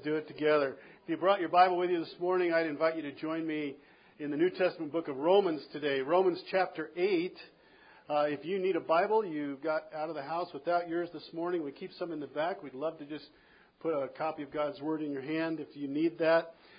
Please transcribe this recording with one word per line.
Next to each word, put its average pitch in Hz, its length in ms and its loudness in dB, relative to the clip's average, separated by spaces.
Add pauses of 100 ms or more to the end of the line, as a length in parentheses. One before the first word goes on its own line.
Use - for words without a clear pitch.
do 151 100 0
it 156 140 -4
together. 143 480 2 (260)
If - 60 -18
you 160 80 -2
brought 190 240 4
your 165 80 -2
Bible 180 280 6
with 175 140 0
you 175 80 2
this 160 220 -6
morning, 180 320 2
I'd 165 140 4
invite 160 280 0
you 160 80 -6
to 143 140 -6
join 160 280 -4
me 151 300 -4 (460)
in 147 100 -4
the 143 60 -2
New 175 140 4
Testament 170 420 -2
book 165 160 -2
of 139 80 -4
Romans 165 460 4 (100)
today, 139 300 0
Romans 175 380 2 (120)
chapter 180 440 0
eight. 180 400 0 (720)
Uh, 147 200 2
if 147 160 -4
you 190 160 -2
need 185 160 2
a 160 40 2
Bible, 196 440 2
you 147 360 -6
got 156 320 -2
out 156 160 -6
of 165 60 -8
the 147 80 -8
house 165 320 -6
without 170 340 -2
yours 170 240 -2
this 156 200 -14
morning, 170 320 -4
we 139 80 -8
keep 180 260 -12
some 170 140 -6
in 156 80 -6
the 139 80 -8
back. 165 340 -4
We'd 131 120 -14
love 156 240 -6
to 147 60 -14
just 147 200 -12 (560)
put 160 120 -2
a 139 160 -2
copy 156 340 -6
of 139 80 -12
God's 147 300 -4
Word 156 220 -2
in 147 100 -4
your 139 80 -4
hand 160 400 -2
if 143 160 -12
you 143 100 -8
need 160 320 0
that. 165 360 4 (240)